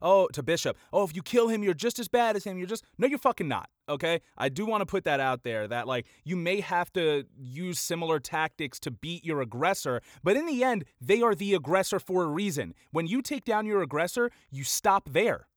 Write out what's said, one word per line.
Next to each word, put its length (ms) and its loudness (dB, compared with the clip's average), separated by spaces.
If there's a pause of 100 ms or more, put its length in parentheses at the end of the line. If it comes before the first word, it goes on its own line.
"Oh," 280 6
to 120 -6
Bishop. 360 0 (160)
"Oh, 100 4
if 100 -4
you 80 -8
kill 280 2
him, 120 0
you're 120 2
just 260 -4
as 80 -8
bad 300 2
as 80 -8
him. 120 -6
You're 100 -6
just," 180 -8 (120)
no, 80 4
you're 140 0
fucking 300 0
not, 200 -4 (200)
okay? 320 0 (160)
I 100 0
do 180 -2
wanna 200 0
put 180 -2
that 160 2
out 240 0
there 240 -2
that, 200 -4
like, 200 -2 (160)
you 140 -4
may 240 0
have 320 -2
to 320 0 (120)
use 420 -6
similar 380 0
tactics 640 -4
to 120 -8
beat 340 -10
your 160 -2
aggressor, 600 -2 (220)
but 140 4
in 80 0
the 180 0
end, 220 0 (160)
they 200 2
are 140 4
the 180 -2
aggressor 460 0
for 240 0
a 40 0
reason. 460 -2 (180)
When 140 0
you 160 0
take 220 -6
down 220 0
your 160 2
aggressor, 500 0 (180)
you 140 -10
stop 480 2
there. 460 2